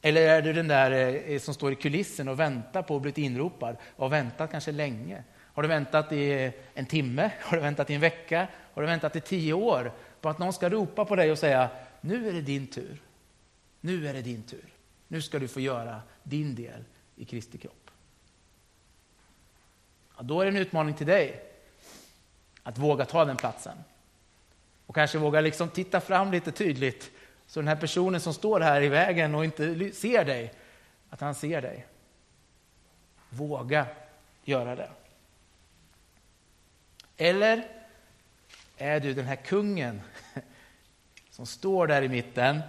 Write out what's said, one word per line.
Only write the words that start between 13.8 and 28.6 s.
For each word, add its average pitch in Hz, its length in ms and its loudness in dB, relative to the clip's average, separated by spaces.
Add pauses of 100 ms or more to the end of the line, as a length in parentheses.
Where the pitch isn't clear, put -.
Nu 165 260 -4
är 139 60 -6
det 131 80 -8
din 117 220 -8
tur. - 220 -18 (420)
Nu 160 140 -6
ska 151 180 -4
du 131 80 -4
få 127 120 -8
göra 117 420 -4 (220)
din 147 320 -4
del 117 280 -12 (320)
i 117 100 -16
Kristi - 320 -12
kropp." - 340 -20 (2250)
Ja, 120 60 -14
då 151 180 0
är 190 40 4
det 196 60 2
en 202 60 2
utmaning 160 380 0
till 151 120 -4
dig 170 360 2 (1200)
att 117 140 -10
våga 135 280 2
ta 160 200 4
den 135 120 -4
platsen. - 400 -8 (1080)
Och - 100 -8
kanske 151 220 4
våga 151 240 4
liksom 160 280 0
titta 185 320 0
fram 190 300 2
lite 170 200 -2
tydligt 139 600 -2 (420)
så 160 60 -6
den 147 80 -2
här 156 80 2
personen 175 460 0
som 160 120 -4
står 214 260 2
här 147 220 6